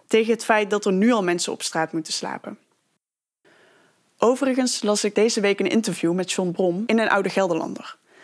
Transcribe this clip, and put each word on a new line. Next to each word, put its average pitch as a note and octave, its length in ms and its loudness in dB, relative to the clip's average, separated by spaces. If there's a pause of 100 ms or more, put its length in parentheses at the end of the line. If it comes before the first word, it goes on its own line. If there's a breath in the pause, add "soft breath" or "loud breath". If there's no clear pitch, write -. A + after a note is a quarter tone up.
tegen A3 260 4
het A3+ 120 -2
feit G#3+ 260 2
dat G#3 140 -2
er G3+ 80 2
nu G#3 200 4
al A3 100 2
mensen F3 300 -2
op - 100 -8
straat D#3+ 300 -2
moeten D#3+ 200 -6
slapen. - 460 -8 (1600 soft breath)
Overigens B3+ 640 0
las G#3 220 0
ik G#3 100 -2
deze A3 260 2
week G3+ 200 0
een G3 100 0
interview F3+ 420 0
met F3+ 200 -2
John F#3 180 -2
Brom F3+ 360 -2
in A3+ 120 2
Een A3 100 0
Oude G3 200 2
Gelderlander. F3 680 -2 (280 loud breath)